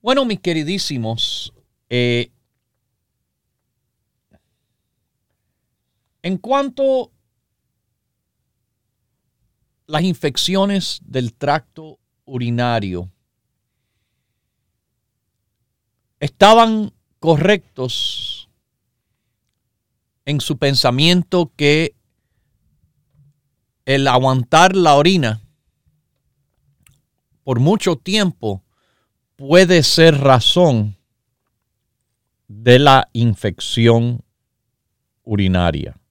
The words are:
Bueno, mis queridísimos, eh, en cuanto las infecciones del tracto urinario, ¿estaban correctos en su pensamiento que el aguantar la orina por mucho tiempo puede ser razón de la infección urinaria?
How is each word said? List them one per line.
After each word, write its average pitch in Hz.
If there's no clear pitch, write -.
Bueno, 262
mis 214
queridísimos, 151
eh, 120
en 185
cuanto 269
las 151
infecciones 185
del 127
tracto 151
urinario, 117
¿estaban 220
correctos -
en 143
su 143
pensamiento 156
que 147
el 139
aguantar 131
la 165
orina 143
por 123
mucho 165
tiempo 175
puede 170
ser 160
razón 127
de 117
la 135
infección 117
urinaria? 90